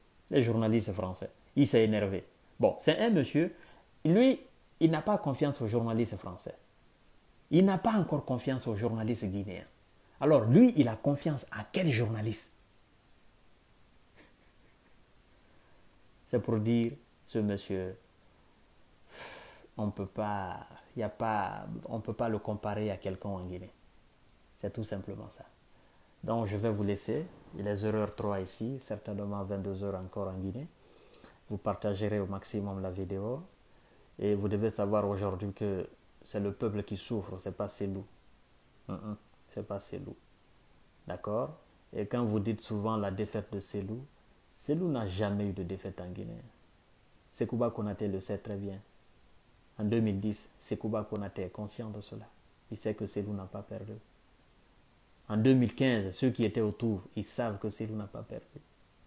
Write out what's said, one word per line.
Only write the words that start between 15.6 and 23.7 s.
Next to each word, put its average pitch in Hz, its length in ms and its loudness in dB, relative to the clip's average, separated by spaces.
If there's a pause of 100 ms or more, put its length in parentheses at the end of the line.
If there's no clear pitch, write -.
C'est 120 140 0
pour 113 180 2
dire, 117 340 4 (340)
ce - 120 -4
monsieur, 98 580 -2 (1800)
on 104 140 -2
peut 98 160 -6
pas, 98 600 -4 (300)
y 117 80 -2
a 101 40 0
pas, 104 560 -2 (240)
on 113 120 -4
peut 113 120 -6
pas 117 160 -2
le 107 120 0
comparer 104 500 -2
à 95 60 -4
quelqu'un 95 320 -6
en 92 160 -6
Guinée. 90 260 -10 (840)